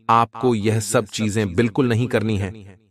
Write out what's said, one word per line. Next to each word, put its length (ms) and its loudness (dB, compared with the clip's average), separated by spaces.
आपको 440 2
यह 260 0
सब 240 0
चीजें 500 -2
बिल्कुल 340 0
नहीं 200 0
करनी 280 0
हैं, 420 -8